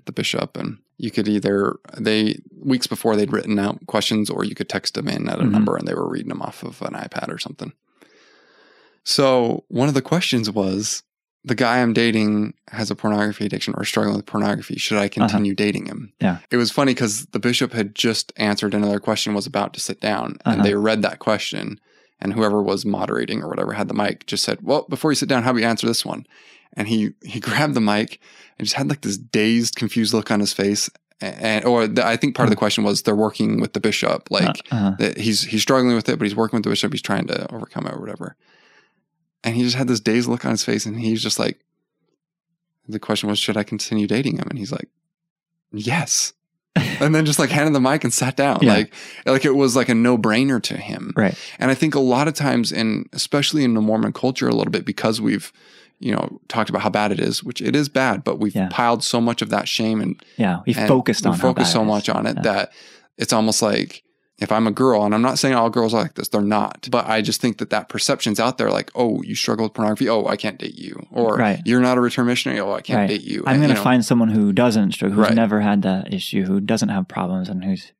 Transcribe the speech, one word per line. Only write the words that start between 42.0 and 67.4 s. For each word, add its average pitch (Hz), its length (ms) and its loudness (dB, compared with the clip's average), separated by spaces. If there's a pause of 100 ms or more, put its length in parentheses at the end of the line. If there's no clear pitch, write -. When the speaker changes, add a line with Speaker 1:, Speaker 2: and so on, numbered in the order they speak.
Speaker 1:
the 107 100 -6
question 104 300 -2
was, 104 100 0
"Should 110 180 -2
I 104 60 0
continue 107 460 -4
dating 110 300 0
him?" - 120 -6
And 135 80 -8
he's 98 140 -8
like, - 160 -10 (840)
"Yes." 120 600 -2 (420)
Speaker 2:
<laughs> - 80 2 (180)
Speaker 1:
And 151 140 4
then 160 120 4
just, 147 120 2
like, 139 120 2
handed 151 240 2
the 139 60 4
mic 135 240 2
and 120 80 2
sat 131 240 0
down. 139 260 2
Speaker 2:
Yeah. 117 120 6
Speaker 1:
Like, 107 180 0 (340)
like, 131 180 4
it 139 100 4
was, 135 220 4
like, 123 120 4
a 123 60 4
no-brainer 117 680 4
to - 140 -6
him. - 400 -10
Speaker 2:
Right. 98 180 2 (240)
Speaker 1:
And 131 120 2
I 135 40 4
think 151 200 0
a 143 60 2
lot 131 280 4
of 151 60 -2
times, 127 380 2
in, 107 400 -2
especially 143 520 0
in 120 100 2
the 110 80 2
Mormon 110 300 2
culture 127 360 -2
a 120 60 2
little 110 160 0
bit, 98 160 -2
because 113 340 -2
we've, 107 320 -2 (480)
you 117 120 -2
know, - 260 -4 (100)
talked 110 220 -2
about 101 120 -2
how 107 80 0
bad 104 220 0
it 85 80 -2
is, - 240 -2
which - 180 -10
it 107 140 0
is 147 120 0
bad, 131 360 0
but - 160 -2
we've 104 140 -2
Speaker 2:
Yeah. 95 160 0
Speaker 1:
piled 117 340 2
so 120 160 0
much 117 220 0
of - 80 -6
that 104 180 0
shame 110 320 -2
and - 220 -4 (160)
Speaker 2:
Yeah, 90 280 0
we've 120 120 2
Speaker 1:
and 110 100 2
Speaker 2:
focused 127 360 2
Speaker 1:
we've 95 80 2
Speaker 2:
on 87 60 0
how 127 100 2
Speaker 1:
focused - 220 2
Speaker 2:
bad - 20 0
Speaker 1:
so 117 80 2
Speaker 2:
it 110 40 2
is. 107 40 2
Speaker 1:
much 104 220 0
on 110 160 0
it 117 100 -2
Speaker 2:
Yeah. - 60 -4
Speaker 1:
that 98 300 0 (460)
it's 123 140 0
almost 110 300 4
like, 107 400 0 (360)
if 107 140 -2
I'm 113 140 4
a 107 40 2
girl, 113 360 4
and 104 80 2
I'm 113 80 2
not 139 160 2
saying 135 160 2
all 117 160 4
girls 113 240 2
are 110 80 2
like 107 140 -4
this, - 120 -6
they're 104 140 2
not, 104 480 0
but 120 180 0
I 110 140 2
just 110 180 -2
think 117 160 0